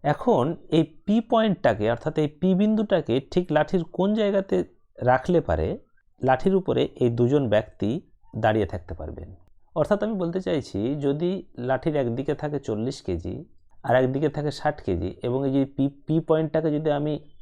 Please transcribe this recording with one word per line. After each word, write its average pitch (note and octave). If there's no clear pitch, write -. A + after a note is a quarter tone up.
এখন D3
এই D#3+
পি G#3+
পয়েন্টটাকে, C#3
অর্থাৎ D#3
এই D3+
পি F#3
বিন্দুটাকে G3+
ঠিক F3+
লাঠির D#3+
কোন G3
জায়গাতে G3
রাখলে B2+
পারে F2+
লাঠির C3
উপরে D#3
এই B2
দুজন B2
ব্যক্তি G#2+
দাঁড়িয়ে A2
থাকতে -
পারবেন? D#2
অর্থাৎ G3+
আমি A3
বলতে F3+
চাইছি, C#3
যদি D3+
লাঠির C3
একদিকে C3+
থাকে D3
চল্লিশ A2+
কেজি F#2
আর B2
একদিকে C3+
থাকে D3
ষাট D3+
কেজি, F2+
এবং C3
এই C3+
যে C#3
পি, C#3
পি D#3+
পয়েন্টটাকে D#3+
যদি D3+
আমি D3